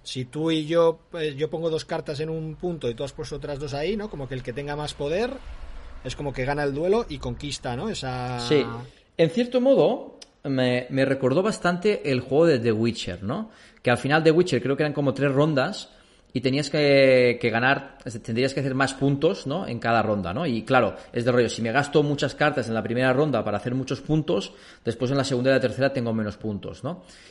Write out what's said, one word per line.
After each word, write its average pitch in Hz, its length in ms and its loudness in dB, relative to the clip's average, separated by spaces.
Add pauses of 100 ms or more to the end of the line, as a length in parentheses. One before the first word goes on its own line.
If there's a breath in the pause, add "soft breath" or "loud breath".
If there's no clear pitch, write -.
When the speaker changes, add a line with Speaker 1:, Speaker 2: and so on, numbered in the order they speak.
Speaker 1:
si 131 220 -8
tú 156 260 -2
y 160 160 0
yo, 165 320 4 (200)
eh, 156 160 -4
yo 151 140 -4
pongo 165 220 -4
dos 156 140 -4
cartas 156 340 -6
en 156 100 -4
un 156 260 -6
punto 165 340 -6
y 120 60 -4
tú 147 80 -6
has 139 100 -8
puesto 156 220 -10
otras 143 240 -8
dos 139 140 -8
ahí, 165 240 -4
¿no? 208 140 -8
Como 139 160 -10
que 135 80 -8
el 123 80 -8
que 123 100 -8
tenga 143 220 -6
más 147 180 -8
poder 175 380 -4 (720)
es 127 120 -8
como 147 180 -6
que 131 120 -4
gana 143 180 -2
el 143 100 -2
duelo 185 360 0
y 147 80 -10
conquista, 135 580 -8
¿no? 220 140 -6
Esa 127 580 -6
Speaker 2:
Sí. 143 160 4 (540 loud breath)
En 165 140 4
cierto 240 300 0
modo, 247 580 2 (240)
me, 127 480 0
me 135 140 2
recordó 135 360 2
bastante 185 720 0
el 127 100 2
juego 147 240 4
de 147 140 6
The 117 120 2
Witcher, 107 520 -2
¿no? 165 260 -6 (320 loud breath)
Que - 100 0
al 120 60 4
final 151 260 2
The 160 80 6
Witcher 165 300 2
creo 135 160 0
que 156 60 0
eran 147 100 -2
como 139 200 0
tres 139 180 0
rondas 147 580 0 (440 soft breath)
y 120 80 -2
tenías 135 280 0
que, 135 720 6
que 120 80 2
ganar, 127 500 0
es - 60 -18
decir, 110 160 -10
tendrías 127 320 0
que 147 60 -4
hacer 131 160 -2
más 135 180 0
puntos, 143 540 0
¿no? 170 180 -4
En 120 140 -6
cada 117 240 2
ronda, 101 300 -2
¿no? 147 120 -4
Y 113 180 -2
claro, 123 320 2 (160 loud breath)
es 117 140 -2
de 127 60 4
rollo, 120 180 4
si - 120 -6
me 113 100 0
gasto 143 320 4
muchas 143 320 -2
cartas 147 320 0
en 113 80 -2
la 110 80 0
primera 127 300 2
ronda 131 300 2
para 104 140 -2
hacer 123 160 -4
muchos 131 280 -4
puntos, 156 520 0 (320 loud breath)
después 120 240 -2
en 139 80 0
la 135 60 0
segunda 131 260 2
y 135 60 6
la 131 40 4
tercera 131 320 0
tengo 117 220 -2
menos 107 240 -4
puntos, 98 460 -8
¿no? 160 200 -8 (280 loud breath)